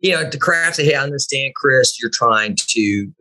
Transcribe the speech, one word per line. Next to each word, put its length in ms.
you 100
know, 180
to 80
craft, 380
say, 100
"Hey, 80
I 80
understand, 540
Chris, 440
you're 140
trying 440
to 500